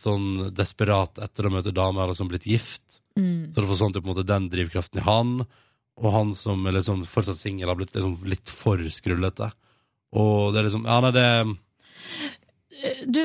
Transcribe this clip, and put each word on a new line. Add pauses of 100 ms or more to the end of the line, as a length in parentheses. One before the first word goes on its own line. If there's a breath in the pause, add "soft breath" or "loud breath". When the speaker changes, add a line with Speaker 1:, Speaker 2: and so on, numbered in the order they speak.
Speaker 1:
sånn
desperat
etter
å
møte
damer,
eller
som
blitt
gift. (160)
Speaker 2:
Mm.
Speaker 1:
Så
det
får
sånn,
på
en
måte,
den
drivkraften
i
han, (500 soft breath)
og
han
som
er
liksom
fortsatt
singel
har
blitt
liksom
litt
for
skrullete. (600)
Og
det
er
liksom,
ja,
nei,
det (1300 loud breath)
Speaker 2:
Eh,
du,